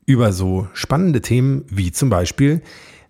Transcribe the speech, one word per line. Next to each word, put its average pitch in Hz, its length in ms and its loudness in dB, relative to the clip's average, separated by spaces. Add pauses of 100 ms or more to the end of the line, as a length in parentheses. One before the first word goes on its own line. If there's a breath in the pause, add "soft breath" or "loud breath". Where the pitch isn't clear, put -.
Über 117 260 4
so 92 400 -2
spannende 156 480 -2
Themen 135 480 0
wie 95 240 -2
zum 135 180 -2
Beispiel, 135 520 0 (480 loud breath)